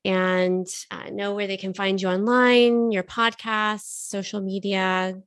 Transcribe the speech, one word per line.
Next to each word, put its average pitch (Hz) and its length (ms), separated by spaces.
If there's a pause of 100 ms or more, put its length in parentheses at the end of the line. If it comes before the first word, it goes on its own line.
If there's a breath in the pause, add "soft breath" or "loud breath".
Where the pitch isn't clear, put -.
and, 185 640 (240)
uh, - 200
know 202 240
where 202 120
they 190 100
can 190 160
find 190 300
you 185 60
online, 240 840
your 190 140
podcasts, 220 1040
social 196 320
media. 190 720 (120)